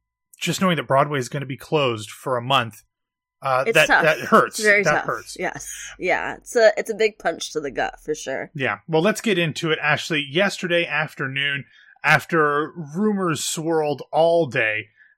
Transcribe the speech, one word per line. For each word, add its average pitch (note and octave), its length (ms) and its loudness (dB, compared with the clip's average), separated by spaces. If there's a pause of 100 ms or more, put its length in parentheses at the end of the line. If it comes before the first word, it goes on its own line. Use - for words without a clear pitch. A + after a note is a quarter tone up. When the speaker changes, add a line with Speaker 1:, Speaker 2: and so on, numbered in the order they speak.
(380)
Speaker 1:
just E3 220 -4
knowing F3+ 160 2
that C3+ 100 -4
Broadway C#3+ 320 2
is B2 100 -4
gonna C#3 180 -8
be C3 100 -10
closed A#2+ 540 -2
for - 260 -6
a A#2+ 60 -4
month, B2 400 0 (580)
uh, C3+ 260 0
Speaker 2:
It's - 80 2
Speaker 1:
that, D#3 140 6
Speaker 2:
tough. A3+ 160 4
Speaker 1:
that D#3 160 2
hurts. C#3+ 400 2
Speaker 2:
It's G#3+ 80 2
very G3+ 160 6
Speaker 1:
That D#3 80 2
Speaker 2:
tough. D3+ 140 0
Speaker 1:
hurts. A2+ 340 -8
Speaker 2:
Yes. - 280 -8 (300)
Yeah. C3+ 380 -2
It's - 180 -10
a, A3 220 6
it's - 140 -4
a A3 40 -6
big G#3 240 -2
punch - 360 -6
to D#3 60 -4
the C#3+ 120 -6
gut - 320 -4
for D3+ 100 -4
sure. C3 400 -8
Speaker 1:
Yeah. A#2+ 320 -2
Well, D#3+ 160 2
let's G#3+ 200 2
get G3+ 160 2
into E3 340 -2
it, D3+ 100 -2
Ashley. D3 480 0
Yesterday F3 560 0
afternoon, C#3+ 760 -4 (400)
after D3 680 2 (220)
rumors F#3+ 480 0
swirled D#3 600 -2 (100)
all E3 340 4
day, A2 440 -2 (280)